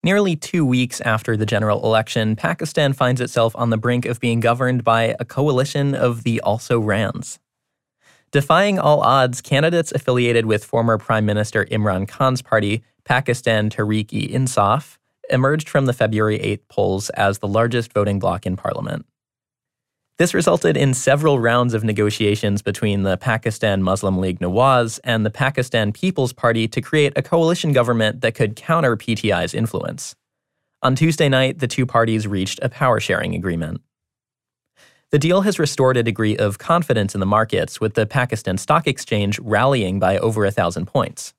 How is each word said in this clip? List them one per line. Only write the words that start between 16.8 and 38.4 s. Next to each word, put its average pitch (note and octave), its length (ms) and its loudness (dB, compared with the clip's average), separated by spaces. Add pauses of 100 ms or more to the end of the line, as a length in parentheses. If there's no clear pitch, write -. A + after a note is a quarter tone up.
as G2 300 -2
the G#2 100 -6
largest A#2 420 0
voting G2+ 280 0
bloc F#2 260 -4
in F#2 100 -2
parliament. - 500 -6 (1120)
This F3 160 2
resulted E3+ 420 2
in C3+ 180 2
several C#3+ 460 2
rounds A#2 340 2
of A2 120 0
negotiations G#2 760 0
between G2+ 420 -2
the F#2+ 120 0
Pakistan G#2+ 680 -2
Muslim F#2+ 360 0
League F#2 220 -2
Nawaz A#2 680 2
and A2+ 200 0
the G#2+ 40 0
Pakistan A#2+ 640 -2
People's E3 400 -2
Party A2+ 340 0
to A2 140 -4
create D3 340 0
a C#3+ 60 -2
coalition E3+ 500 0
government A#2 480 2
that A2+ 160 -2
could G#2+ 220 -2
counter C#3+ 400 0
P A#2 180 -4
T G#2 160 -2
I's F2 220 -2
influence. - 640 -6 (680)
On C3 100 2
Tuesday D#3 360 2
night, C3 300 2
the A#2+ 100 -2
two B2+ 160 0
parties A2+ 420 -2
reached G2 340 -4
a - 60 -2
power-sharing G#2+ 640 -2
agreement. E2+ 460 -4 (1300)
The D3+ 80 4
deal F3+ 240 2
has G3 140 0
restored C3 380 2
a A#2 80 0
degree G#2+ 320 0
of G2+ 220 -2
confidence C3+ 560 -2
in G2 80 -2
the F#2 40 0
markets, G#2 540 0
with A2 140 -2
the A2 120 2
Pakistan G#2+ 520 -2